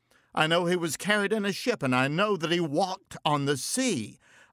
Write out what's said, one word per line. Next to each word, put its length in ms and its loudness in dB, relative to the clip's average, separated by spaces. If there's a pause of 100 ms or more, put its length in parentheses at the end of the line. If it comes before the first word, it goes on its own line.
(340)
I 120 2
know 200 2
he 100 2
was 220 -4
carried 340 0
in 140 0
a 60 0
ship, 300 -2
and 120 0
I 140 2
know 280 0
that 160 -2
he 80 2
walked 640 -2
on 220 2
the 100 2
sea. 640 -2 (340)